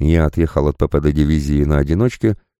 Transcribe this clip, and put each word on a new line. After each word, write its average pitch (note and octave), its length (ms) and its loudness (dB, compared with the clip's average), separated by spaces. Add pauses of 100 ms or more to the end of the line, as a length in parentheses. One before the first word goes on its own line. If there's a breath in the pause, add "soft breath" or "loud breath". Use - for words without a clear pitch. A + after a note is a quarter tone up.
Я D#2+ 260 2
отъехал D2+ 400 -2
от D2 100 -2
П D2 120 -2
П D2+ 120 -2
Д D2+ 120 0
дивизии D2 500 0
на D2 160 0
одиночке G#2+ 580 -2 (240)